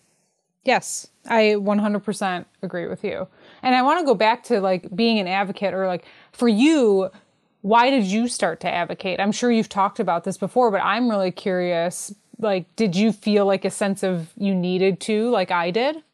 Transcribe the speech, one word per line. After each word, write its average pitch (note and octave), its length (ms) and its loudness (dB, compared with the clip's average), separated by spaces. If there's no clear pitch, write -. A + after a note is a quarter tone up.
Yes, - 420 -2
I G#3+ 300 2
one G3+ 200 0
hundred G#3 260 -2
percent F#3+ 440 -6
agree F3 240 -8
with - 160 -10
you. F#3+ 240 -6
And B3+ 140 2
I B3+ 80 2
wanna D#4 220 2
go B3+ 100 4
back A3 300 2
to, A3 160 0
like, F#3+ 340 -2
being A3+ 240 2
an F#3 80 -2
advocate F#3+ 480 -4
or, F#3+ 100 -2
like, F3+ 200 -4
for - 160 0
you, A3 640 4
why A#3 300 4
did C4 140 4
you A3 220 0
start E3+ 340 -4
to F3+ 120 -4
advocate? F3 460 -4
I'm G3+ 120 0
sure A#3+ 200 0
you've A3 180 2
talked G3 300 0
about F3 240 -2
this F#3+ 140 -6
before, A#3 340 2
but F#3+ 120 0
I'm A3+ 260 0
really G3 220 0
curious, F3+ 800 -2
like, G3 360 -4
did G3+ 200 0
you G#3+ 180 4
feel, G#3 320 2
like, G3 180 2
a F#3+ 60 -2
sense G3 340 -2
of F3 340 -2
you G3 180 -2
needed F3+ 460 0
to, A3 280 0
like G3+ 220 0
I F3 200 0
did? C#4+ 320 -2